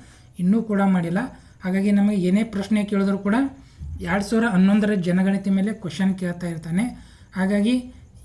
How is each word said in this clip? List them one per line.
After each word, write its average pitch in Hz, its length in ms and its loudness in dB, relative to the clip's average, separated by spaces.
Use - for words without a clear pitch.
ಇನ್ನೂ 196 240 2
ಕೂಡ 208 200 0
ಮಾಡಿಲ್ಲ. 180 360 2
ಹಾಗಾಗಿ 196 280 0
ನಮಗೆ 202 240 2
ಏನೇ 185 260 2
ಪ್ರಶ್ನೆ 208 420 -2
ಕೇಳಿದ್ರು 196 340 0
ಕೂಡ 202 160 -2
ಎರಡು 190 240 -2
ಸಾವಿರ 226 200 0
ಹನ್ನೊಂದರ 208 500 4
ಜನಗಣತಿ 190 560 0
ಮೇಲೆ 196 220 0
ಕ್ವಶನ್ 190 460 -2
ಕೇಳ್ತಾ 175 280 -6
ಇರ್ತಾನೆ. 165 360 -4
ಹಾಗಾಗಿ 202 600 0